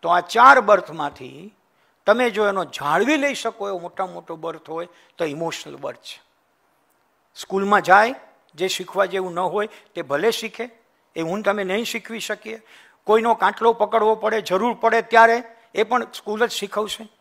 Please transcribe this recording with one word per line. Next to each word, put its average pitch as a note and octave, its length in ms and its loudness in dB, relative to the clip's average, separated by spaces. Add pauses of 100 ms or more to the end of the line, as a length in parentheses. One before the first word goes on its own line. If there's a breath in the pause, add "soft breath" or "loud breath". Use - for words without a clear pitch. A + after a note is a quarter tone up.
તો E3+ 80 -4
આ F3 100 4
ચાર B3 420 6
બર્થમાંથી D#3+ 920 -2 (500)
તમે A#3+ 240 4
જો G#3 180 0
એનો F#3+ 180 -2
જાળવી E3+ 520 0
લઈ C#4 160 0
શકો A3 340 -6
એવો F#3+ 120 -6
મોટામાં F3 340 -10
મોટો E3+ 220 -14
બર્થ D#3+ 340 -12
હોય E3 180 -8 (300 soft breath)
તો E3+ 80 -2
ઇમોશનલ D3+ 500 -8
બર્થ C3+ 240 -12
છે. - 240 -20 (1120)
સ્કૂલમાં G3 460 0
જાય, G#3 340 4 (400)
જે F3 120 -4
શીખવા F#3 380 -4
જેવું F#3 280 -6
ન E3+ 60 -4
હોય F#3+ 280 -2
તે - 340 -16
ભલે D3+ 300 -2
શીખે, A3 380 -10 (460)
એ E3 60 -8
હું F3 200 -6
તમે G3+ 220 -2
નહીં G3 220 -4
શીખવી A3 340 -10
શકીએ. G#3+ 420 -12 (420 soft breath)
કોઈનો A3+ 300 4
કાંટલો G#3+ 400 2
પકડવો A3 420 2
પડે, G#3+ 260 -2
જરૂર G3 320 0
પડે A3+ 280 2
ત્યારે, A3+ 420 6 (320 soft breath)
એ G3+ 80 0
પણ A#3 300 -2
સ્કૂલ G#3+ 320 -4
જ A3 60 -6
શીખવશે. G#3 580 -8 (120)